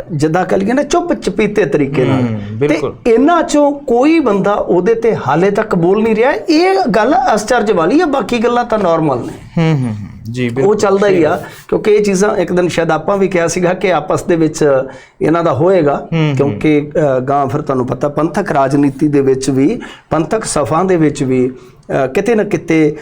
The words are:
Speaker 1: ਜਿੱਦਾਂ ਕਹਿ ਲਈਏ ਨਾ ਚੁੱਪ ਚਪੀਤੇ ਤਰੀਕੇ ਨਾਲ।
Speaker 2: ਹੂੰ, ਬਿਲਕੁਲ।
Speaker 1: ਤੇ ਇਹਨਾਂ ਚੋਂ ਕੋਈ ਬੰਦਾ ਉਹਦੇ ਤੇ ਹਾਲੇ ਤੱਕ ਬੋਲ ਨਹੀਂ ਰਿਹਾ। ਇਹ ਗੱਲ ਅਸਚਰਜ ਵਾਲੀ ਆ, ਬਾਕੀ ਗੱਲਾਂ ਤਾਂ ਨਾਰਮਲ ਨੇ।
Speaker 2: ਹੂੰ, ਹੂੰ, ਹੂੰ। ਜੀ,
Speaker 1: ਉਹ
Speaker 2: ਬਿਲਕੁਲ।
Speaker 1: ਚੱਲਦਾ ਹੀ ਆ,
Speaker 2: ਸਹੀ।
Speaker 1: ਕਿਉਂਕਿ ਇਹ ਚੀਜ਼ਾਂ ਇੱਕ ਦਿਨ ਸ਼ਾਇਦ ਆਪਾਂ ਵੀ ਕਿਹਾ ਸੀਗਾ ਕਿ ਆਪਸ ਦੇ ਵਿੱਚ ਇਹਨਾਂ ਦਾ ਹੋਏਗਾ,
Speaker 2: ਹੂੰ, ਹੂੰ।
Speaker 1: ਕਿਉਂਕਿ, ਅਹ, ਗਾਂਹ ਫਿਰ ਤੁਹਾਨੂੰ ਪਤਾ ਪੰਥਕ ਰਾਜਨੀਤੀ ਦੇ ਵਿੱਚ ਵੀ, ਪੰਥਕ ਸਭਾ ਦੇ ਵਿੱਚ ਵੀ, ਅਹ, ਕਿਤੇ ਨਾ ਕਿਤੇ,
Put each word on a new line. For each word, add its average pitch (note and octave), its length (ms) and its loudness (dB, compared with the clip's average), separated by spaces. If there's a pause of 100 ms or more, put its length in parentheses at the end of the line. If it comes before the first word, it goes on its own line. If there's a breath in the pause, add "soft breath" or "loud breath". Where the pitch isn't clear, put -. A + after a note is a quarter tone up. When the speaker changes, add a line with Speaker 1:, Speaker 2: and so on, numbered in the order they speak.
(120)
Speaker 1:
ਜਿੱਦਾਂ D#3+ 340 0
ਕਹਿ F#3+ 140 0
ਲਈਏ G3 140 -2
ਨਾ C#4+ 100 0
ਚੁੱਪ E4+ 300 -2
ਚਪੀਤੇ G3+ 520 -2
ਤਰੀਕੇ C#3 400 0
ਨਾਲ। C3 160 0
Speaker 2:
ਹੂੰ, A2+ 200 -2 (100)
ਬਿਲਕੁਲ। C3+ 440 -2 (100)
Speaker 1:
ਤੇ A#3+ 60 2
ਇਹਨਾਂ D4+ 320 4
ਚੋਂ D4 280 2
ਕੋਈ C#4+ 480 2
ਬੰਦਾ G3+ 340 0
ਉਹਦੇ G3 400 0
ਤੇ A3+ 220 0
ਹਾਲੇ E3 360 0
ਤੱਕ G#3+ 240 -2
ਬੋਲ F#3 280 2
ਨਹੀਂ A3 120 2
ਰਿਹਾ। A#3 160 2
ਇਹ F4 440 2 (140)
ਗੱਲ A3 260 2 (200)
ਅਸਚਰਜ A3 360 0
ਵਾਲੀ F#3+ 300 2
ਆ, F#4 40 2
ਬਾਕੀ B3+ 320 -2
ਗੱਲਾਂ A#3+ 260 0
ਤਾਂ A#3 160 -2
ਨਾਰਮਲ D#3+ 380 0
ਨੇ। - 160 -8 (240)
Speaker 2:
ਹੂੰ, D#3+ 240 2
ਹੂੰ, B2 80 -2
ਹੂੰ। G#2 180 -8 (240)
ਜੀ, B2 180 -2
Speaker 1:
ਉਹ A#2 40 -4
Speaker 2:
ਬਿਲਕੁਲ। C3+ 240 2
Speaker 1:
ਚੱਲਦਾ G3+ 300 2
ਹੀ F#3 160 4
ਆ, D#3 140 0
Speaker 2:
ਸਹੀ। - 80 -10 (220 loud breath)
Speaker 1:
ਕਿਉਂਕਿ - 240 0
ਇਹ G#3 120 4
ਚੀਜ਼ਾਂ G3+ 340 2
ਇੱਕ F3+ 160 -2
ਦਿਨ F3 140 0
ਸ਼ਾਇਦ D#3+ 240 -2
ਆਪਾਂ D#3+ 260 0
ਵੀ G3 100 2
ਕਿਹਾ E3+ 200 0
ਸੀਗਾ F3 260 0
ਕਿ F#3 200 0
ਆਪਸ D#3+ 300 -2
ਦੇ F3 120 0
ਵਿੱਚ D3+ 480 2 (380 loud breath)
ਇਹਨਾਂ D#3+ 220 0
ਦਾ E3 100 2
ਹੋਏਗਾ, D3 600 2
Speaker 2:
ਹੂੰ, D#3+ 140 0
ਹੂੰ। C#3+ 80 -2
Speaker 1:
ਕਿਉਂਕਿ, C#3+ 600 0
ਅਹ, C#3+ 240 0
ਗਾਂਹ C#3 280 -2
ਫਿਰ C#3+ 140 -4
ਤੁਹਾਨੂੰ C3 260 -2
ਪਤਾ C3 220 -4
ਪੰਥਕ E3+ 420 -2
ਰਾਜਨੀਤੀ C#3+ 560 0
ਦੇ C#3 140 2
ਵਿੱਚ C3 280 0
ਵੀ, C#3 320 0 (280 loud breath)
ਪੰਥਕ E3+ 340 -2
ਸਭਾ D#3 400 -2
ਦੇ F#3 120 2
ਵਿੱਚ D3+ 280 0
ਵੀ, B2+ 260 0
ਅਹ, - 580 -6
ਕਿਤੇ G3 280 0
ਨਾ G#3+ 80 0
ਕਿਤੇ, D#3+ 580 0